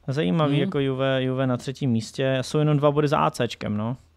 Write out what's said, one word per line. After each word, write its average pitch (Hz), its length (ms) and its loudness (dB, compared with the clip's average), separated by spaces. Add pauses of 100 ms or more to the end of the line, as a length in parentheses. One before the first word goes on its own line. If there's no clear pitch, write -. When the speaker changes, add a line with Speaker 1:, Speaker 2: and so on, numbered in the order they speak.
Speaker 1:
Zajímavý, 156 440 2
Speaker 2:
Mhm. 143 80 2
Speaker 1:
jako 151 200 0
Juve, 135 420 0
Juve 131 240 0
na 127 100 0
třetím 131 340 -4
místě. 131 520 0
Jsou - 160 -2
jenom 151 180 4
dva 147 140 4
body 147 180 2
za 151 100 2
A 156 120 2
C 120 180 -2
čkem, 107 280 -6
no. 110 200 -4 (200)